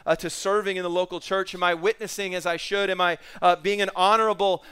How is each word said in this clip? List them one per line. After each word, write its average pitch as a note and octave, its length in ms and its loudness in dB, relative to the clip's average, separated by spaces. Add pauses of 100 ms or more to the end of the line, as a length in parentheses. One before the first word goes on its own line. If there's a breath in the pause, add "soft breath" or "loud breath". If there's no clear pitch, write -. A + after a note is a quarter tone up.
uh, D#3+ 80 2
to E3 160 -4
serving G3 460 -2
in F#3 80 -4
the F3 60 -4
local F3+ 280 -2
church? F#3+ 340 -4
Am F3+ 120 -4
I F3 100 2
witnessing F#3+ 640 -4
as E3 100 -6
I E3+ 100 0
should? G3 340 -2
Am F#3 100 -2
I, F3 180 2 (220 loud breath)
uh, F3 160 6
being G3+ 260 -2
an F#3+ 140 0
honorable, G3 760 2